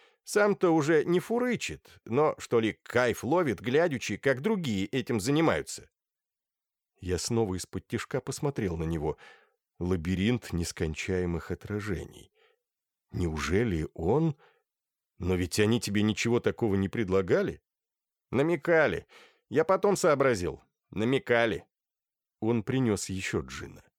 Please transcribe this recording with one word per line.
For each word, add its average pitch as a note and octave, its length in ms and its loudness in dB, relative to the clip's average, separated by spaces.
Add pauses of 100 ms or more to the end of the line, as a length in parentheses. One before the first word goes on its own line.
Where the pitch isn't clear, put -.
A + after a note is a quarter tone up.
(240)
сам-то G#3 460 2
уже D#3 340 4
не F3 160 2
фурычит, A#3 840 -4
но, C3+ 340 2
что - 200 0
ли, A2 240 0
кайф A#2+ 400 0
ловит, C#3 380 0
глядячи, C3 560 0
как C3 240 0
другие D3 460 -2
этим A#2+ 340 -2
занимаются. B2 680 0 (1120)
Я F2+ 180 -2
снова A2+ 380 0
из-под - 300 -10
тишка A#2+ 340 -6
посмотрел A#2 560 -4
на D#2+ 80 -4
него. D#2 320 -4 (640)
Лабиринт F#2 760 0
нескончаемых E2+ 1000 -4
отражений. G2+ 800 -8 (800)
Неужели E2+ 840 0
он? C#3+ 420 2 (840)
Но F2+ 160 0
ведь F2+ 240 0
они G#2+ 220 4
тебе G#2 220 -2
ничего A2+ 380 0
такого G#2+ 340 0
не G2 140 0
предлагали? G2 720 0 (680)
Намекали. D3+ 760 2 (420)
Я C#3+ 160 2
потом G3 320 2
сообразил. C3 680 2 (280)
Намекали. A#2 760 0 (760)
Он A2+ 220 0
принес A#2+ 460 0
еще F#2+ 320 -4
джина. - 420 -12 (160)